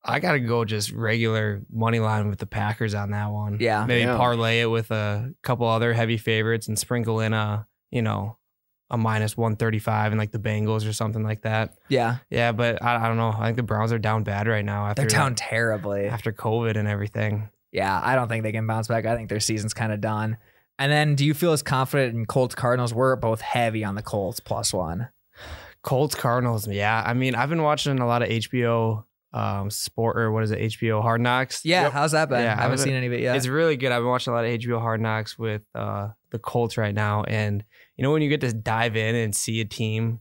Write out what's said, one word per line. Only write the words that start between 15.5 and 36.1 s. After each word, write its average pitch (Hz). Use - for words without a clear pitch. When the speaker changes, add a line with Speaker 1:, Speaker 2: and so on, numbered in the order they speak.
Speaker 1:
after 113
covid 113
and 107
everything. 104
Speaker 2:
Yeah, 95
I 127
don't 123
think 113
they 110
can 110
bounce 110
back. 113
I 117
think 110
their 104
season's 107
kinda 110
done. 110
And 139
then 151
do 139
you 151
feel 165
as 151
confident 131
in 113
Colts 127
Cardinals? 123
We're 131
both 113
heavy 113
on 98
the 107
Colts 98
plus -
one. 90
Speaker 1:
Colts 143
Cardinals, 120
yeah. 104
I 120
mean, 127
I've 127
been 165
watching 147
a 123
lot 120
of 104
H 113
B 123
O, 113
um, 101
Sport, -
or 113
what 110
is 107
it, 107
H 110
B 113
O 107
Hard 117
Knocks. 127
Speaker 2:
Yeah, 175
Speaker 3:
Yep. 139
Speaker 2:
how's 143
that 156
been? 123
Speaker 1:
Yeah, 113
Speaker 2:
I 107
haven't -
Speaker 1:
I've 127
been 131
Speaker 2:
seen 135
any 127
of 120
it 117
yet. 123
Speaker 1:
It's 127
really 156
good. 127
I've 120
been 123
watching 123
a 117
lot 117
of 117
H 117
B 120
O 117
Hard 113
Knocks 110
with, 107
uh, 104